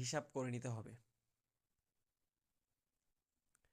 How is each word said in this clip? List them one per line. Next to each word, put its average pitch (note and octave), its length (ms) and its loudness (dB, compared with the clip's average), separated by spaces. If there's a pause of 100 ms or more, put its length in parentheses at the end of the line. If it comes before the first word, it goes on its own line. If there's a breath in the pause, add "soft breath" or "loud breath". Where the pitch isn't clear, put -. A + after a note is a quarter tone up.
হিসাব D3 320 2
করে C3 220 2
নিতে A#2+ 140 -2
হবে। A2 240 -2 (2750)